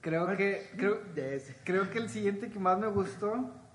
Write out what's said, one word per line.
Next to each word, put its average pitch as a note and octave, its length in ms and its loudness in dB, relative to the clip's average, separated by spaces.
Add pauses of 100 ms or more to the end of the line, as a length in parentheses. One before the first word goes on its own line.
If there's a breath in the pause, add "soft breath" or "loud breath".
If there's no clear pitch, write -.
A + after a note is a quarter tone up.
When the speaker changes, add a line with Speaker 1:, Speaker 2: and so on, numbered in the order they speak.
Speaker 1:
creo E3 240 0
Speaker 2:
Bueno, F#3+ 120 0
Speaker 1:
que, G3 400 0
creo, G#3 240 2 (140)
Speaker 2:
de C3+ 200 -2
ese. - 280 -8
Speaker 1:
creo F#3+ 260 2
que A3+ 80 -4
el A3+ 120 -2
siguiente G3+ 420 0
que G3+ 80 -8
más F#3 180 6
me G#3+ 100 0
gustó G#3 640 0 (260)